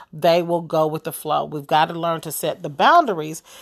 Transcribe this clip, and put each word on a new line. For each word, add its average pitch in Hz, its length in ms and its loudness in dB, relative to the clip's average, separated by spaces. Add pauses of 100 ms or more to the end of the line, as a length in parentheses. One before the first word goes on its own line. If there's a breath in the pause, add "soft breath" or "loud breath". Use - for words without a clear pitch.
(120)
they 170 300 2
will 170 200 -2
go 156 240 0
with 156 180 -4
the 156 80 -8
flow. 147 320 -4
We've 151 220 -10
gotta 165 280 2
learn 165 280 -2
to 156 100 -10
set 170 300 -6
the 165 80 -6
boundaries 190 720 2 (200 loud breath)